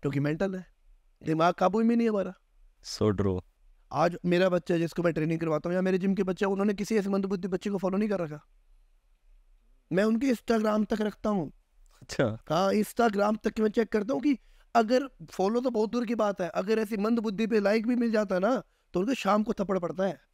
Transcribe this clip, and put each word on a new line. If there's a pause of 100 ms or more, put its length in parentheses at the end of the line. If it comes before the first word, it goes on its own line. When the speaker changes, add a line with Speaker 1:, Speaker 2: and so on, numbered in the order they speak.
Speaker 1:
क्योंकि
मेंटल
है, (560)
दिमाग
काबू
में
नहीं
है
हमारा। (500)
Speaker 2:
So
true। (520)
Speaker 1:
आज
मेरा
बच्चा
है
जिसको
मैं
ट्रेनिंग
करवाता
हूँ,
या
मेरे
जिम
के
बच्चे,
उन्होंने
किसी
ऐसे
मंदबुद्धि
बच्चे
को
फॉलो
नहीं
कर
रखा। (1500)
मैं
उनके
Instagram
तक
रखता
हूँ। (500)
Speaker 2:
अच्छा।
Speaker 1:
हाँ,
Instagram
तक
मैं
चेक
करता
हूँ
कि (360)
अगर (220)
फॉलो
तो
बहुत
दूर
की
बात
है,
अगर
ऐसी
मंदबुद्धि
पे
लाइक
भी
मिल
जाता
है
ना, (320)
तो
उनको
शाम
को
थप्पड़
पड़ता
है। (140)